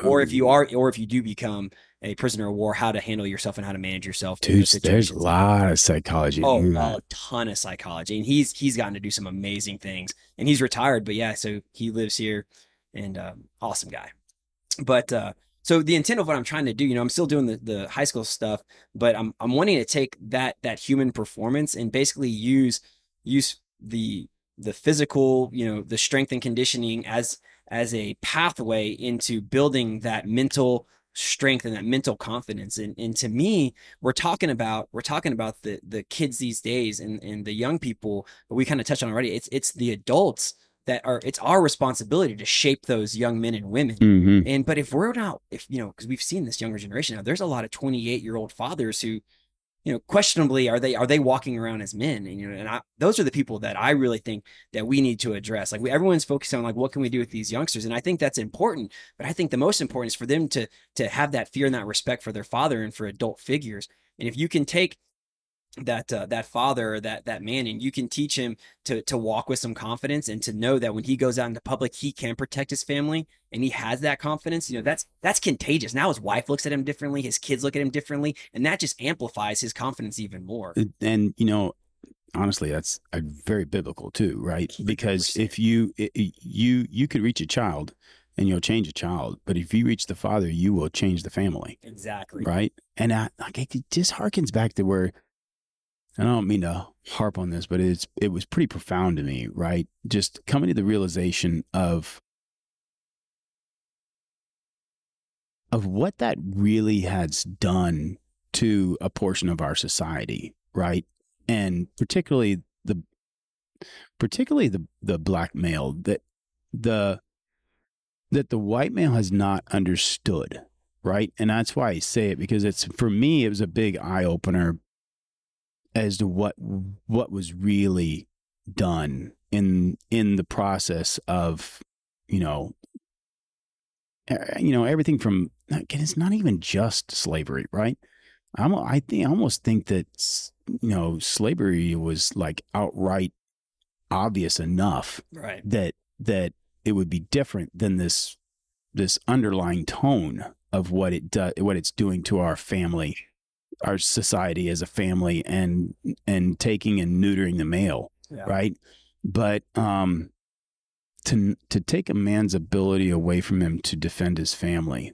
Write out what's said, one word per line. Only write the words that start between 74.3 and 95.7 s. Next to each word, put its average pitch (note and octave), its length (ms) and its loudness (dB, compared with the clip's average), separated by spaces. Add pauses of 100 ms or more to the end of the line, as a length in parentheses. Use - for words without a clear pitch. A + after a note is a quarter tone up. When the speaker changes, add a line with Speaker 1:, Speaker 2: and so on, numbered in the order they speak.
Speaker 1:
you B2 80 -6
know, A2 60 -4
that's, D3 240 -2 (160)
that's G3 160 2
contagious. C#3+ 560 0
Now D#3 140 2
his C3+ 120 -2
wife G#2 260 -2
looks C#3+ 200 -2
at D3 40 -4
him C#3 120 -2
differently. C#3+ 400 -4
His A#2+ 160 -2
kids C3 240 -2
look C#3 120 0
at D3 60 0
him C#3 80 0
differently. C#3+ 460 -4 (180)
And A#2+ 140 -2
that F#3 120 0
just - 220 -4
amplifies A2+ 600 -4
his A2+ 120 -6
confidence A#2+ 460 -6
even F#2+ 260 -10
more. F#2+ 300 -8
Speaker 2:
And, G#2+ 260 0
and, G#2+ 360 2
you A2+ 100 4
know, G#2 260 2 (600)
honestly, F#2 340 0
that's, D2+ 300 -4 (120)
uh, E2 120 -4
very D#2+ 420 -2
biblical D2 460 -6
too, D#2+ 320 0
right? E2+ 280 -2
Speaker 1:
Hundred - 40 -18
percent. G2+ 120 -8
Speaker 2:
Because G2 500 0
if A2 200 -2
you, A2+ 400 4
i-, G#2+ 180 -4
i-, G#2 240 0
you, B2 520 2
you A#2+ 160 0
could A2+ 160 0
reach A#2+ 180 0
a D#2+ 60 -6
child D#2+ 480 -2 (420)
and G2+ 100 4
you'll F2+ 120 2
change G#2+ 280 2
a D2+ 60 -10
child, D#2+ 520 -6
but F#2 120 0
if E2+ 160 -2
you A#2 140 6
reach A2+ 180 0
the - 80 -6
father, G2 340 0
you E2+ 240 2
will D#2+ 180 2
change F2 340 0
the F#2+ 80 -10
family. - 500 -2
Speaker 1:
Exactly. G#2 600 -12
Speaker 2:
Right? F2+ 300 0 (220)
And A#2 160 2
I, A2 180 0 (100)
like, - 180 -12
it C3 320 -6
just - 240 0
harkens F#3+ 400 -2
back A2 200 2
to G2+ 100 0
where, F#2 300 2 (1000)